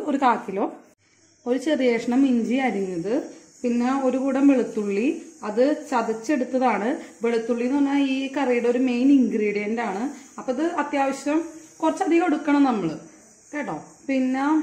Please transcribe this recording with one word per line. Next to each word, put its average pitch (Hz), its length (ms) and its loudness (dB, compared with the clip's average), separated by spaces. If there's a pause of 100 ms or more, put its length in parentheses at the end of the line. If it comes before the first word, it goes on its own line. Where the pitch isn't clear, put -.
ഒരു 277 160 0
കാ 240 240 2
കിലോ. 196 180 -2 (800)
ഒരു 247 120 0
ചെറിയ 254 380 2
കഷ്ണം 247 300 2
ഇഞ്ചി 233 280 2
അരിഞ്ഞത്, 196 600 -2 (480)
പിന്നെ 240 280 0 (160)
ഒരു 254 180 0
കൂടം 269 240 4
വെളുത്തുള്ളി, 220 600 2 (340)
അത് 247 480 0
ചതച്ചെടുത്തതാണ്. 240 1000 0 (360)
വെളുത്തുള്ളി 233 400 -2
എന്ന് 262 120 0
പറഞ്ഞാൽ 277 240 2 (160)
ഈ 269 200 -4
കറിയുടെ 247 320 2
ഒരു 240 100 2
main 254 300 2 (120)
ingredient 214 600 0
ആണ്. 202 200 -4 (360)
അപ്പൊ - 140 -6
ഇത് 285 140 -2 (160)
അത്യാവശ്യം 285 680 -2 (320)
കുറച്ചധികം 339 440 2
എടുക്കണം 285 440 2
നമ്മള്, 165 280 -2 (560)
കേട്ടോ. 208 220 -6 (320)
പിന്നെ, 262 380 0 (160)